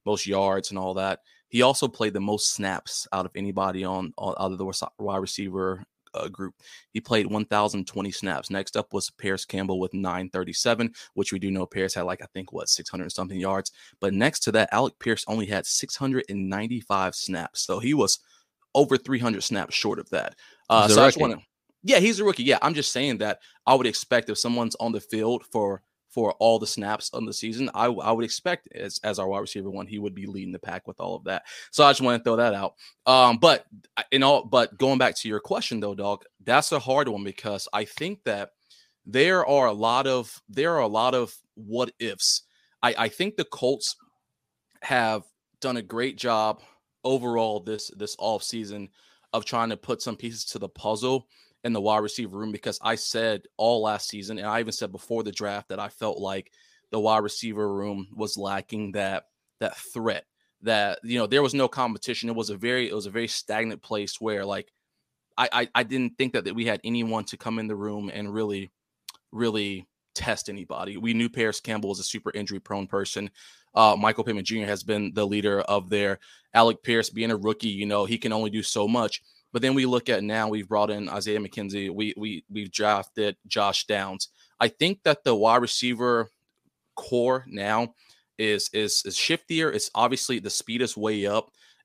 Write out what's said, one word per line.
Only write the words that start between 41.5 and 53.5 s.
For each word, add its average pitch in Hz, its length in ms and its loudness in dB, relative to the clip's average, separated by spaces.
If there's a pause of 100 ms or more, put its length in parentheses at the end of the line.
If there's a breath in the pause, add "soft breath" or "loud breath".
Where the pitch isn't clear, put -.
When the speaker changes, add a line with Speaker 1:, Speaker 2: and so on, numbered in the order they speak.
Speaker 1:
what 110 460 -4
ifs. 101 420 -2 (400)
I, 120 160 2
I 113 100 2
think 196 280 -4
the 165 80 -2
Colts - 500 -2 (880)
have 113 400 2 (380)
done 127 160 -4
a 117 60 -6
great 113 340 -4
job 110 440 0 (460 soft breath)
overall 117 540 0
this, 104 380 -8
this 104 180 -8
offseason 104 720 -6 (460)
of 113 100 -2
trying 117 240 0
to 107 80 -4
put 113 240 -6
some 113 160 -8
pieces 113 260 -10
to - 160 -10
the 101 120 -8
puzzle 123 580 -2 (340)
in 117 120 -2
the 104 60 -2
wide 107 180 4
receiver 104 400 -4
room, 110 120 -6
because 104 300 -6
I 113 140 0
said 113 480 -2 (160)